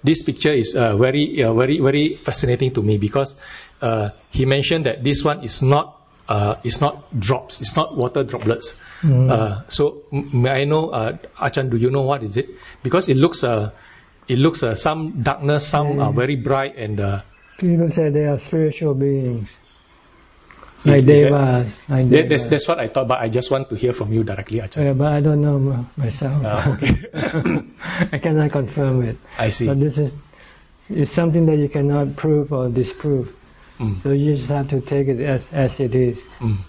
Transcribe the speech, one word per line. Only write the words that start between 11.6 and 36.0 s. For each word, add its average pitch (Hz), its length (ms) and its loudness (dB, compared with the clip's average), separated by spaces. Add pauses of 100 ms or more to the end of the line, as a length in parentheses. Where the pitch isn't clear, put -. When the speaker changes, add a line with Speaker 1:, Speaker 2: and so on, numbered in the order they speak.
Speaker 1:
do 117 80 0
you 120 140 2
know 139 120 0
what 135 200 -2
is 104 140 -6
it? - 120 -4 (320)
Because 165 280 0
it 131 80 4
looks, - 260 2
uh, 107 280 0 (560)
it 123 120 0
looks, 160 240 2
uh, 113 120 0
some 156 460 -4
darkness, 143 460 -2
some 147 300 0
Speaker 2:
Mm. 135 80 0
Speaker 1:
are 104 80 0
very 135 220 0
bright 135 420 -2
and, 107 220 -4
uh, 98 220 -2 (360)
Speaker 2:
People 170 340 2
say 160 180 0
they 147 160 0
are 143 140 0
spiritual 156 560 -2
beings. 131 520 -2 (1400)
Like 143 120 8
Speaker 1:
Is, - 20 8
is 127 80 6
that, 147 220 8
Speaker 2:
devas, 127 380 2 (220)
like 131 200 2
Speaker 1:
that, 147 200 6
that's, 135 140 2
Speaker 2:
devas. - 80 -6
Speaker 1:
that's 147 160 0
what 165 120 0
I 113 80 -2
thought, 127 200 -2
but 127 140 0
I 113 80 -2
just 117 220 -2
want 135 180 -2
to 110 60 -6
hear 123 180 0
from 107 180 -4
you 110 120 2
directly, 101 360 -6
Achan. 131 240 -4
Speaker 2:
Yeah, 139 100 2
but 147 200 2
I 147 80 2
don't 147 200 2
know 147 140 2
m-, 135 400 -2
myself. 135 500 -2
Speaker 1:
Ah, 107 280 0
okay. - 200 0 (200)
Speaker 2:
<laughs> 175 1000 -4
I 151 80 -6
cannot 156 320 2
confirm 131 520 0
it. 117 140 -6 (220)
Speaker 1:
I 113 100 0
see. 113 180 -2
Speaker 2:
But 139 120 0
this 143 180 0
is, 147 160 -2 (760)
is 160 200 0
something 170 360 2
that 156 120 4
you 143 120 0
cannot 143 480 0
prove 151 340 0
or 127 180 -2
disprove. 127 640 -2 (460)
Speaker 1:
Mm. 104 240 -4
Speaker 2:
So 139 80 0
you 143 240 2
just 123 140 -6
have 143 220 -2
to 135 100 0
take 139 260 -2
it 127 140 0
as, 139 320 -2
as 139 260 0
it 127 160 -2
is. 123 240 2 (200)